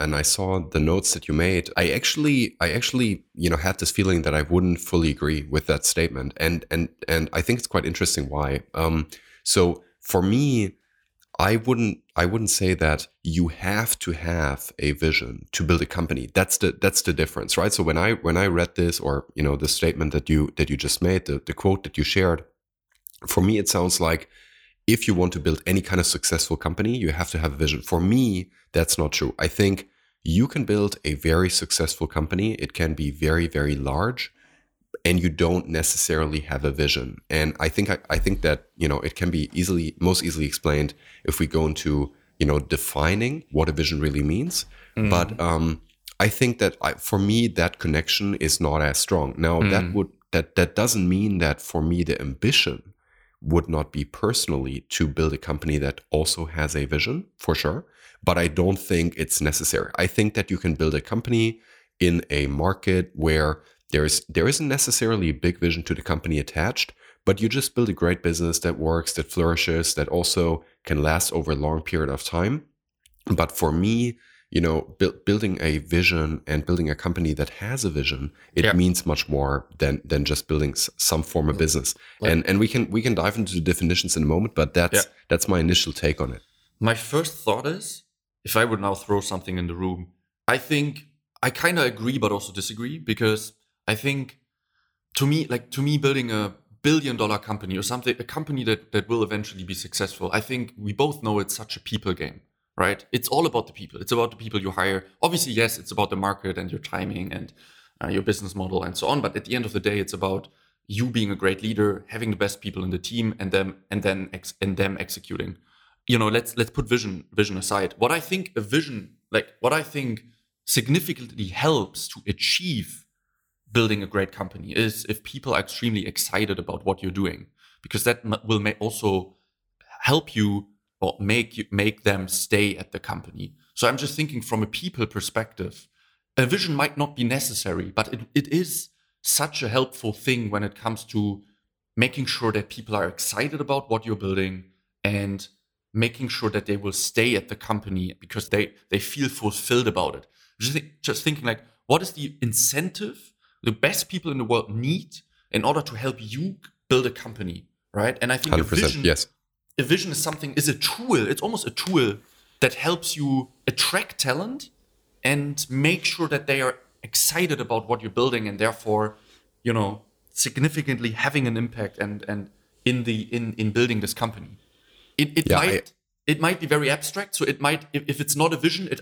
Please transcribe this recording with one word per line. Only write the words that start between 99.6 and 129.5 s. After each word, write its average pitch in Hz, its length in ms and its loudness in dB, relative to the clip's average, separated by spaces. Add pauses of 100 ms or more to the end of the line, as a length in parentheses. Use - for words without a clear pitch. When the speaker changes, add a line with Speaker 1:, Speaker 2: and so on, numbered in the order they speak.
Speaker 2:
be 92 100 -8
successful, - 580 -6
I 104 80 2
think 123 360 -6
we 104 160 -6
both 143 300 0
know 107 180 0
it's - 140 -4
such - 220 -10
a - 40 -14
people 101 340 -4
game, - 280 -10 (340)
right? 95 360 0
It's 123 160 -2
all 156 180 2
about 120 200 -2
the - 60 -20
people. - 280 -16
It's 98 120 -6
about 117 180 2
the - 60 -18
people 110 240 -6
you 95 100 -4
hire. 95 340 0 (160)
Obviously, 139 320 0
yes, 110 260 2
it's - 120 -14
about 98 200 0
the 95 60 -4
market 98 420 -4
and 92 120 -8
your - 100 -6
timing 95 520 -6
and, - 200 -10 (500)
uh, 73 60 -4
your 95 140 0
business 101 320 -2
model 92 300 -4
and 87 120 -8
so - 120 -2
on. 143 120 2
But 104 160 -2
at - 80 -8
the 113 120 -6
end 120 80 -2
of 104 80 -8
the 101 80 -2
day, 104 180 0
it's 95 140 -4
about 95 360 -2 (380)
you 107 200 -2
being 113 260 0
a 92 40 -6
great 95 260 0
leader, 104 460 0
having 110 220 -4
the 98 60 -2
best 101 240 -2
people 98 240 -8
in 92 60 -4
the 90 80 -2
team, 113 400 -2
and 95 120 -6
them, 95 260 0 (140)
and 98 120 -2
then 95 300 -2
ex-, - 280 -14
and 98 160 -2
them 98 240 0
executing. - 580 -10 (500)
You 120 100 4
know, 110 100 2
let's, 117 280 -2
let's 113 140 0
put 110 180 -6
vision, 107 440 -2
vision 104 240 0
aside. 95 420 -2
What 123 140 2
I 165 80 0
think 185 360 -6
a 117 40 -2
vision, 113 560 -4 (160)
like, - 260 -2
what 123 140 2
I 156 100 0
think 127 400 -6 (420)
significantly 127 800 -2
helps 131 640 0
to - 200 -18
achieve - 800 -2 (640)
building 107 320 4
a 95 40 -6
great 95 260 0
company 95 400 -10
is 110 360 -2
if 107 140 -4
people 135 320 -4
are - 60 4
extremely 104 460 -2
excited 101 520 -2
about 92 260 -8
what 95 180 -2
you're 92 80 -6
doing, 92 360 -4 (360)
because - 220 -4
that 120 200 2
m-, 107 200 -2
will 110 140 0
may 101 220 -2
also 98 560 -2 (640)